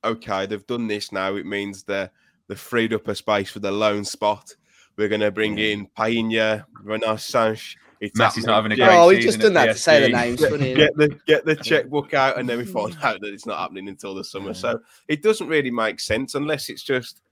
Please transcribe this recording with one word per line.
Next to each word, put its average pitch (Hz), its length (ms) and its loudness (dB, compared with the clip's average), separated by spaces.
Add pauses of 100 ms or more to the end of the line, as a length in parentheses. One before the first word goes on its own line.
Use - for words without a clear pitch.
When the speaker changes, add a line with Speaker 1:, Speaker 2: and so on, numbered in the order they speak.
Speaker 1:
okay, 110 420 -4
they've 101 200 -8
done 120 200 -4
this 104 260 -6
now. 95 220 -2
It 98 120 -6
means 101 360 -6
they're, 98 280 -6 (380)
they've 104 100 -10
freed 113 360 -2
up 107 140 -4
a 101 60 -4
space 101 360 -2
for - 80 -14
the 101 140 -4
loan 104 320 0
spot. - 500 -4 (420)
We're 104 120 0
gonna 107 220 2
bring 104 280 -2
Speaker 2:
Yeah. 107 80 0
Speaker 1:
in 104 220 -4 (100)
Painha, 110 680 0 (180)
Renaissance. 110 960 -2 (240)
It's 104 180 -6
Speaker 2:
Messi's 110 280 -2
not 113 100 2
Speaker 1:
happening. - 0 -
Speaker 2:
having 110 160 0
a - 40 0
Speaker 1:
Yeah. 123 120 4
Speaker 2:
great - 100 10
Speaker 3:
Oh, 170 100 10
we've 196 140 10
Speaker 2:
season - 60 2
Speaker 3:
just 214 100 0
Speaker 2:
at 220 40 2
Speaker 3:
done 208 120 4
that 120 180 4
to - 60 -2
say 156 240 6
the 131 60 4
Speaker 2:
P 120 60 2
S 120 80 2
G. 120 60 -2
Speaker 3:
names. 123 120 -4
Speaker 1:
Get, 151 100 4
Speaker 3:
Funny, 139 240 -2
Speaker 1:
get 151 160 4
Speaker 3:
isn't 151 120 0
it? 147 80 4
Speaker 1:
the, 147 160 -12
get 156 180 4
the 156 120 2
checkbook 143 580 -2
out, 135 240 2
and 123 100 -6
then 120 100 -4
we 120 60 -6
find 107 340 -6
<laughs> - 40 -8
out 110 180 -2
that 104 120 -10
it's 98 140 -16
not 95 120 -6
happening 95 300 -10
until 98 260 -12
the 95 100 -10
summer. 98 240 -12
Speaker 3:
Yeah. 107 60 -8
Speaker 1:
So 113 260 -4 (280)
it 151 140 -2
doesn't 208 260 0
really 143 220 0
make 110 300 -2
sense 123 340 -4
unless 147 360 -4
it's - 120 -16
just - 380 -4 (120)